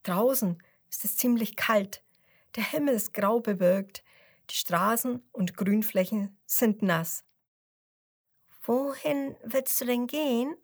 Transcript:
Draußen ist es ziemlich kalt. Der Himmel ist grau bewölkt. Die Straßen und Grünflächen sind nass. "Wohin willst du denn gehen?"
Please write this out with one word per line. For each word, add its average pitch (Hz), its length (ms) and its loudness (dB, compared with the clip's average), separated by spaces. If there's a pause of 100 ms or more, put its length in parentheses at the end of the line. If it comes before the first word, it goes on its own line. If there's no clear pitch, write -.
Draußen 196 600 0 (280)
ist - 160 -8
es - 100 -2
ziemlich 233 400 0
kalt. 202 460 0 (540)
Der 226 60 -4
Himmel 285 320 0
ist - 200 -4
grau 214 260 2
bewölkt. 196 640 0 (440)
Die - 60 -12
Straßen 226 800 0
und 185 240 -4
Grünflächen 202 880 0
sind 214 360 0
nass. 165 420 0 (1400)
"Wohin 277 800 -2
willst - 380 -2
du 262 40 -4
denn 240 220 0
gehen?" 285 580 -2